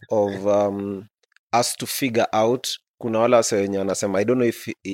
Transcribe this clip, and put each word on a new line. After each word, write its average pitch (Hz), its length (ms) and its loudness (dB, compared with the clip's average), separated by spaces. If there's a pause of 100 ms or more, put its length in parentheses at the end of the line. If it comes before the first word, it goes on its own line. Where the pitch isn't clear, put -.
(100)
of, 101 360 0
um, 101 640 0 (520)
us - 160 -2
to 120 100 -10
figure 113 460 0
out 113 360 0 (360)
kuna 110 140 -2
wale 120 180 4
wase 113 200 2
wenye 98 220 0
wanasema, 95 400 -2
I 104 60 2
don't 123 140 2
know 123 100 2
if - 200 -6
it, - 100 -10 (160)